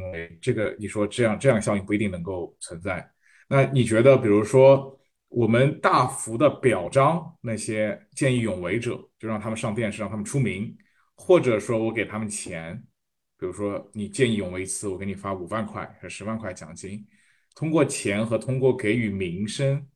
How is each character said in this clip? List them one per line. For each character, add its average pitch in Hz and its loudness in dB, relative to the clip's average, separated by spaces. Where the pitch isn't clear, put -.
为？ 85 -12
这 123 -2
个 107 -2
你 104 -8
说 104 -2
这 120 0
样， 107 2
这 135 4
样 120 6
的 101 0
效 104 0
应 95 -2
不 104 -4
一 107 2
定 104 0
能 87 -8
够 87 -8
存 82 -14
在。 90 -8
那 135 4
你 131 2
觉 110 4
得， 135 10
比 120 2
如 104 4
说 135 6
我 117 0
们 147 2
大 160 4
幅 - -6
的 - 6
表 95 0
彰 151 2
那 113 -4
些 107 -4
见 135 2
义 123 2
勇 95 -2
为 87 -2
者， 113 -6
就 110 -10
让 107 -4
他 110 -8
们 110 -6
上 113 -4
电 107 -2
视， 107 -8
让 98 -6
他 107 -10
们 104 -6
出 139 -4
名， 101 -2
或 175 4
者 120 2
说 113 -2
我 110 -2
给 107 -2
他 110 -8
们 107 -6
钱， 85 -10
比 95 -8
如 90 -6
说 101 -8
你 104 -8
见 120 2
义 110 0
勇 92 -4
为 92 -6
一 95 -6
次， 104 -8
我 92 -6
给 98 -8
你 98 -6
发 98 -6
五 90 -10
万 107 -4
块 101 -10
还 92 -16
是 - -14
十 - -14
万 110 -6
块 104 -10
奖 85 -16
金， 101 -14
通 156 -4
过 156 4
钱 104 -2
和 113 -2
通 127 -4
过 131 4
给 107 0
予 113 0
名 95 -4
声， 139 -2